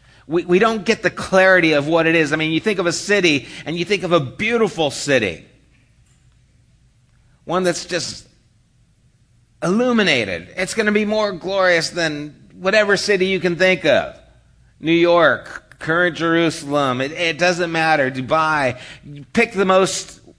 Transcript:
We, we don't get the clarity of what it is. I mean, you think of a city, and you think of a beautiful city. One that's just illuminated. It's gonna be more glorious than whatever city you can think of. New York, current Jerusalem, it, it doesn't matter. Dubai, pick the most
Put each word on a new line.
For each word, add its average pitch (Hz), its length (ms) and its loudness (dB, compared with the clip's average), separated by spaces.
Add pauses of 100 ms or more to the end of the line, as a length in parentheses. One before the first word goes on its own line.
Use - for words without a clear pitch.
(260)
We, 165 200 -2
we 180 140 2
don't 226 260 0
get 220 180 0
the 175 80 0
clarity 185 640 4
of 143 140 2
what 165 200 2
it 165 80 4
is. 156 180 2
I 156 40 0
mean, 156 140 -2
you 160 80 0
think 202 200 -2
of 180 60 -2
a 165 80 0
city, 170 540 0 (180)
and 160 120 -6
you 170 80 -4
think 185 180 -2
of 170 80 -6
a 170 80 4
beautiful 185 720 -2
city. 110 560 -2 (2000)
One 180 200 -2
that's 175 220 -2
just - 420 -8 (1300)
illuminated. 160 920 0
It's 185 180 -6
gonna 214 180 0
be 214 140 0
more 214 280 -2
glorious 175 560 0
than 151 640 -6
whatever 202 420 2
city 190 300 0
you 185 120 0
can 175 180 -2
think 185 280 2
of. 110 320 2 (640)
New 160 120 -2
York, 170 880 2
current 170 360 -2
Jerusalem, 147 840 0
it, 139 120 -4
it 165 260 -4
doesn't 175 340 0
matter. 160 380 2
Dubai, 139 680 -2 (540)
pick 226 200 0
the 196 120 0
most - 560 0 (180)